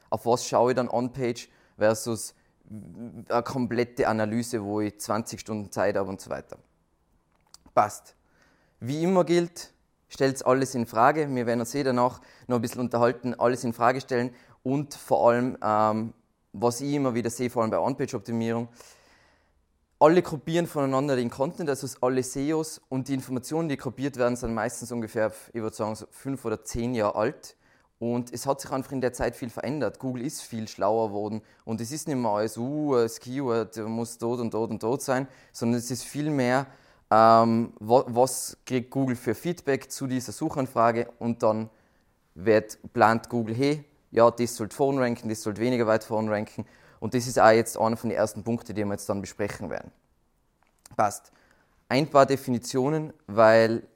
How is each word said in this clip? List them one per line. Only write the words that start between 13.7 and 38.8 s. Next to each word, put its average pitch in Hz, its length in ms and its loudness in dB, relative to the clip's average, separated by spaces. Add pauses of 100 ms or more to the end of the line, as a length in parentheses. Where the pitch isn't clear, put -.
Frage 127 260 2
stellen 123 300 -2 (320)
und 139 320 -4
vor - 340 2
allem, 120 360 2
ähm, 107 500 2 (400)
was 120 280 -2
ich 143 120 -4
immer 135 220 0
wieder 117 160 -2
sehe, 123 180 -4
vor 117 140 0
allem 110 80 0
bei 92 80 2
On-Page-Optimierung, 117 880 -2 (1300)
alle 165 240 8
kopieren 165 460 -4
voneinander 135 480 0
den 120 140 0
Content, 147 400 -4
also 135 180 -4 (140)
alle 127 200 2
seos, 151 680 -4
und 131 180 -4
die 139 60 -4
Informationen, 135 560 -4
die 135 80 -2
kopiert 127 400 -6
werden, 123 180 2
sind 117 180 -6
meistens 113 380 -4
ungefähr, 110 400 -2 (220)
ich 120 80 -6
würd 110 120 -4
sagen, 107 220 -4
so 107 160 -14
fünf 135 320 -8
oder 107 220 -4
zehn 120 280 -4
Jahre 104 220 0
alt. - 400 -2 (420)
Und 120 360 -4
es 117 120 -10
hat 139 140 0
sich - 120 -12
einfach 135 200 -4
in 135 80 -4
der 120 140 -2
Zeit - 240 -4
viel 117 120 -8
verändert. 127 500 -6
Google 127 260 -6
ist - 160 -8
viel 110 260 -10
schlauer 110 400 0
geworden 104 340 -6 (220)
und 113 160 -6
es 117 140 -8
ist 156 160 -8
nicht 139 80 -2
mehr 120 120 0
alles, 104 280 -2
uh, 143 380 -2
das 113 260 0
Keyword 120 560 -4 (100)
muss 117 300 -6
dort 120 240 -2
und 110 120 -4
dort 110 180 -2
und 107 120 -6
dort 131 180 -2
sein, 135 280 -2 (240)
sondern 120 260 0
es 117 100 -8
ist 123 140 -6
viel 147 260 -6
mehr, 135 380 0 (420)
ähm, 113 720 6
wa-, 117 280 4
was 123 580 0
kriegt 127 260 -4